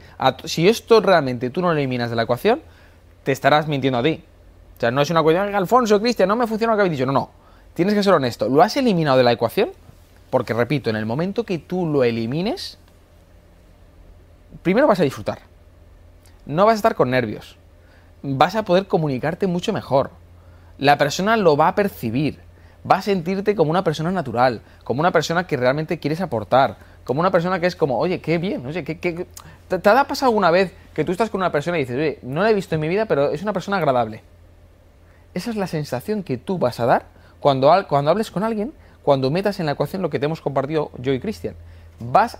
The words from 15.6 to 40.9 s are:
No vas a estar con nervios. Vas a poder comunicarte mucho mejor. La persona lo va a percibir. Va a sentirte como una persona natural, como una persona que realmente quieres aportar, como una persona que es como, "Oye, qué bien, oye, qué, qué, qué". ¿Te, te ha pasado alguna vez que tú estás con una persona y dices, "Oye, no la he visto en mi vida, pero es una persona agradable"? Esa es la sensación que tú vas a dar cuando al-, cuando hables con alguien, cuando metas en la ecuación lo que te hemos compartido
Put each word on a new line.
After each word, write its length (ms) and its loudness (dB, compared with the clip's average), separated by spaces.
No 200 2
vas 80 6
a 20 0
estar 200 0
con 140 2
nervios. 480 -4
Vas 340 0
a 80 -2
poder 240 0
comunicarte 600 -2
mucho 260 -4
mejor. 380 -2
La 200 4
persona 400 0
lo 200 4
va 120 4
a 60 -4
percibir. 640 -2
Va 80 4
a 40 -4
sentirte 540 -2
como 160 2
una 120 0
persona 280 -2
natural, 500 0
como 180 -4
una 100 2
persona 340 0
que 120 -4
realmente 420 -2
quieres 220 -4
aportar, 560 0
como 160 -2
una 120 2
persona 280 0
que 80 0
es 80 -2
como, 240 -2
"Oye, 220 -2
qué 160 -2
bien, 280 -6
oye, 180 -8
qué, 160 -10
qué, 160 -4
qué". 120 -10
¿Te, 120 -2
te 100 2
ha 160 4
pasado 240 -2
alguna 220 2
vez 220 2
que 100 -2
tú 80 -2
estás 180 -2
con 120 -4
una 100 0
persona 260 -2
y 40 0
dices, 160 -6
"Oye, 240 -4
no 220 -4
la 60 2
he 40 4
visto 220 -2
en 60 -2
mi 60 -4
vida, 180 -2
pero 260 0
es 120 -6
una 100 -4
persona 240 -4
agradable"? 460 0
Esa 160 -8
es 80 -6
la 100 -4
sensación 560 -6
que 140 -6
tú 220 -6
vas 200 -2
a 60 0
dar 200 2
cuando 320 4
al-, 140 2
cuando 240 0
hables 200 -2
con 120 -4
alguien, 300 -4
cuando 280 2
metas 280 -2
en 60 -4
la 80 -2
ecuación 280 -6
lo 80 -2
que 100 -4
te 60 0
hemos 160 -4
compartido 560 -4